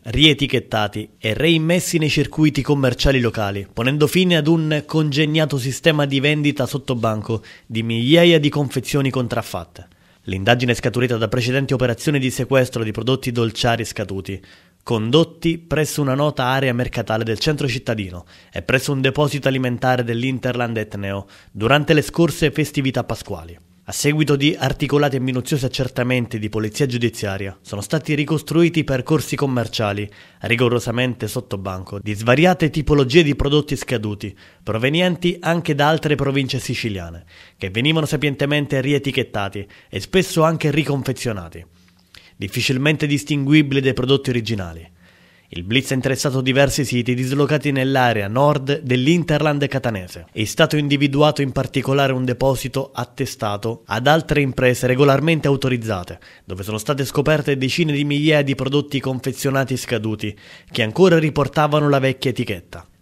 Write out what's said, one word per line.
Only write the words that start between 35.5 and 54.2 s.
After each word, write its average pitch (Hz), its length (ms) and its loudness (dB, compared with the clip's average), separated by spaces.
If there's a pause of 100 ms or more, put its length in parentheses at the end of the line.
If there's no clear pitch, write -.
da 143 140 4
altre 151 260 2
province 135 460 0
siciliane, 90 640 -6 (340)
che 98 120 -6
venivano 151 360 2
sapientemente 143 720 -2
rietichettati 123 840 -2 (220)
e - 100 -8
spesso 170 460 0
anche 147 260 0
riconfezionati. 120 960 -4 (720)
Difficilmente 135 720 0
distinguibili 143 720 2
dai 131 140 2
prodotti 131 360 0
originali. 98 680 -6 (540)
Il 87 120 -10
blitz 120 260 0
ha 139 40 0
interessato 131 480 0
diversi 135 420 4
siti 123 280 0
dislocati 139 600 0
nell'area 127 560 2
nord 139 540 2
dell'Interland 143 840 2
catanese. 101 640 -6
È 110 140 -2
stato 156 320 2
individuato 143 680 2
in 135 80 -2
particolare 135 600 0
un 127 120 -2
deposito 131 680 -2
attestato 113 920 -6
ad 113 200 -4
altre 151 360 4